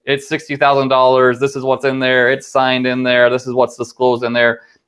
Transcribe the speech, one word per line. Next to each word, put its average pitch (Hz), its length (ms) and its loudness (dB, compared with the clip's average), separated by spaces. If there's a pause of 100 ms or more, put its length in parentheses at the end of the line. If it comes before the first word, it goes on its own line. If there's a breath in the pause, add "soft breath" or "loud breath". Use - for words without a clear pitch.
"It's 139 240 -4
sixty 147 280 -8
thousand 139 320 2
dollars. 127 520 2
This 139 160 -2
is 131 60 -10
what's 131 240 -2
in 131 140 -2
there. 127 300 2
It's 135 160 -4
signed 127 400 0
in 127 160 -4
there. 123 280 2
This 123 160 -4
is 123 80 -6
what's 120 240 0
disclosed 123 460 -2
in 120 100 -4
there. 117 260 0 (280 soft breath)